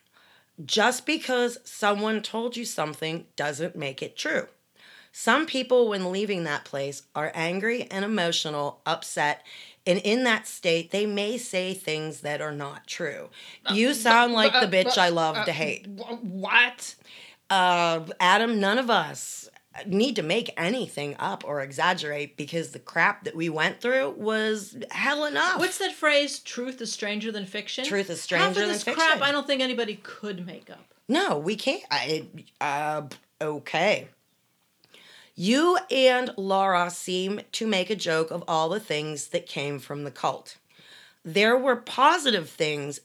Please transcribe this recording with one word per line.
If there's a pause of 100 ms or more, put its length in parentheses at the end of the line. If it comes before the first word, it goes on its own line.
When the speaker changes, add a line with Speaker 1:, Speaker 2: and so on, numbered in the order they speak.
(640)
Speaker 1:
"Just
because
someone
told
you
something (100)
doesn't
make
it
true. (640)
Some
people,
when
leaving
that
place, (120)
are
angry
and
emotional,
upset, (440)
and
in
that
state,
they
may
say
things
that
are
not
true." (360)
Speaker 2:
Uh,
Speaker 1:
You
Speaker 2:
but,
Speaker 1:
sound
like
Speaker 2:
uh,
Speaker 1:
the (100)
bitch (120)
Speaker 2:
but,
Speaker 1:
I
love
Speaker 2:
uh,
Speaker 1:
to
hate.
Speaker 2:
wh-,
what? (540)
Speaker 1:
Uh, (180)
Adam,
none
of
us (380)
need
to
make
anything
up
or
exaggerate
because
the
crap
that
we
went
through
was (160)
hell
enough.
Speaker 2:
What's
that
phrase?
"Truth
is
stranger
than
fiction"?
Speaker 1:
Truth
is
Speaker 2:
Half
Speaker 1:
stranger
Speaker 2:
of
Speaker 1:
than
Speaker 2:
this
Speaker 1:
fiction.
Speaker 2:
crap,
I
don't
think
anybody
could
make
up. (160)
Speaker 1:
No,
we
can't.
I, (340)
uh, (380)
okay. (1300)
"You (120)
and
Laura
seem (120)
to
make
a
joke
of
all
the
things
that
came
from
the
cult. (640)
There
were
positive
things